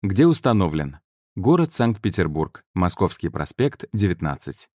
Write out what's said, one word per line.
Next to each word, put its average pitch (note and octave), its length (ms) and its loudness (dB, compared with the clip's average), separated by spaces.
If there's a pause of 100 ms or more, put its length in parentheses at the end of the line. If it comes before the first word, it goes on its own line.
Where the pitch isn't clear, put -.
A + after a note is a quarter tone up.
Где G2+ 240 4
установлен? D#2+ 680 0 (400)
Город D#3 360 2
Санкт-Петербург, F2 1000 -2
Московский F2 560 -2
проспект, - 640 -4
девятнадцать. E2 800 -2